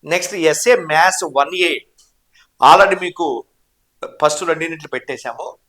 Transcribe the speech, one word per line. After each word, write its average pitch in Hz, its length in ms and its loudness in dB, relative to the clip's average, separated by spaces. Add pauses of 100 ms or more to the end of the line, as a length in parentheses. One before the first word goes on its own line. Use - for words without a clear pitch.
నెక్స్ట్ 180 300 -6
ఎస్ఏ 160 420 2
మ్యాథ్స్ 165 480 0
వన్ 143 300 -2
ఏ 170 240 -2 (800)
already 185 400 6
మీకు 165 440 -6 (760)
ఫస్ట్ 151 200 0
రెండింటిని 160 460 -6
పెట్టేశాము. 127 720 -12 (100)